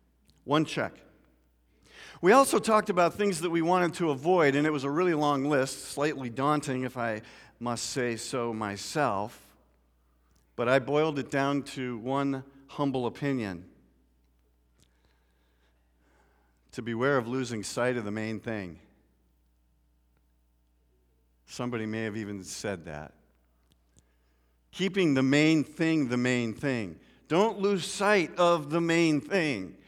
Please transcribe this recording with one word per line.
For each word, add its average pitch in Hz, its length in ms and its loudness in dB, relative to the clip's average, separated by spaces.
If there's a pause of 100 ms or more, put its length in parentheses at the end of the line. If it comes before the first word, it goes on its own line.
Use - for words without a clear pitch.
(440)
One 151 220 2
check. 107 280 -4 (1300)
We 175 100 6
also 262 280 6
talked 214 320 2
about 175 240 2
things 196 260 0
that 175 80 -2
we 165 140 0
wanted 175 320 2
to 165 160 0
avoid, 147 420 4
and 143 140 2
it 156 40 0
was 143 120 -2
a 139 80 -2
really 170 240 2
long 147 300 2
list, 139 400 0
slightly 139 440 -4
daunting 135 540 0
if 123 120 -6
I 113 280 -4 (360)
must 117 300 -6
say 123 260 -2
so 117 380 -4
myself. 107 920 -4 (1120)
But 120 140 0
I 135 100 6
boiled 147 400 0
it 123 100 -6
down 139 340 0
to 127 340 -8
one 135 460 -4 (240)
humble 131 400 -2
opinion: 110 580 -4 (3000)
to - 100 -10
beware 120 360 0
of 117 100 -2
losing 120 360 -4
sight 123 340 -2
of 110 80 -6
the 101 60 -6
main 110 280 -6
thing. 98 400 -10 (2750)
Somebody 120 400 -6
may 110 180 -4
have 107 140 -4
even 101 260 -6
said 92 420 -6
that. 76 280 -12 (1600)
Keeping 185 420 0
the 131 100 4
main 147 400 4
thing 160 440 0
the 123 100 0
main 123 360 0
thing. 107 440 -4 (300)
Don't 202 320 2
lose 196 260 0
sight 202 520 2
of 170 320 4
the 165 120 0
main 165 400 4
thing. 131 540 -2 (120)